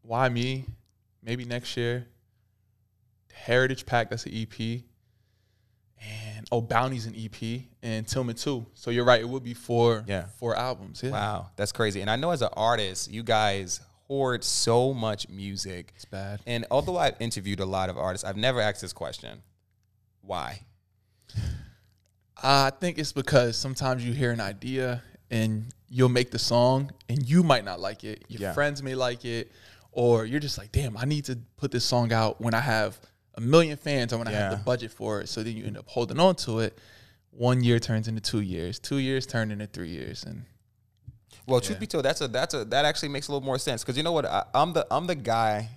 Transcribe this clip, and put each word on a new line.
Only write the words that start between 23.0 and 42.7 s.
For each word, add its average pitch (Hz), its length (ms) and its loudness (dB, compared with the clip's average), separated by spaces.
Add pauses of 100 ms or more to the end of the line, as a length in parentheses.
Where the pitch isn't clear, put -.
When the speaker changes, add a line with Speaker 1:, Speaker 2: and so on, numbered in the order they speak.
Speaker 1:
because 123 440 4
sometimes 131 480 -2
you 120 80 0
hear 123 180 2
an 117 100 -2
idea 120 600 -4 (280)
and 110 360 0 (220)
you'll 127 200 6
make 123 220 4
the 117 80 -4
song 127 520 4 (180)
and 127 200 0
you 175 140 8
might 131 220 6
not 92 160 -6
like 98 240 -6
it. 107 240 -10
Your 90 120 -12
Speaker 2:
Yeah. 95 120 -2
Speaker 1:
friends 143 300 0
may 131 120 -6
like 123 300 -2
it. 117 280 -6 (400)
Or 120 320 6
you're 131 160 -2
just 147 160 -4
like, 104 160 -14
"Damn, 131 240 0
I 120 80 -4
need 147 220 0
to 131 100 -4 (200)
put 139 160 -4
this 123 120 0
song 117 280 2
out 113 280 2
when 113 140 0
I 113 60 2
have 110 380 0 (360)
a 117 60 -12
million 147 360 6
fans 127 360 0
or 117 60 -2
when 117 100 -4
I 107 40 -2
have 101 200 2
the 95 60 -2
Speaker 2:
Yeah. 101 40 -6
Speaker 1:
budget 120 300 -2
for 107 280 -4
it." 107 80 -8
So 113 140 -6
then 113 140 -4
you 101 100 -10
end 104 100 -8
up 101 120 -16
holding 120 320 -2
on 180 160 8
to 113 240 -2
it. - 180 -2 (520)
One 123 320 4
year 120 160 6
turns 110 300 0
into 110 120 -4
two 104 200 -2
years. 90 380 -4
Two 139 200 -4
years 131 280 -2
turn 113 240 -2
into 104 160 -8
three 87 240 -10
years. 65 340 -8
And 98 200 -12 (1040)
Speaker 2:
Well, 127 140 4
truth 104 160 -4
Speaker 1:
Yeah. - 40 -10
Speaker 2:
be 214 80 -4
told, 139 160 -2
that's 143 160 2
a, 143 80 -2
that's 127 260 -2
a, 120 120 -4
that 135 180 2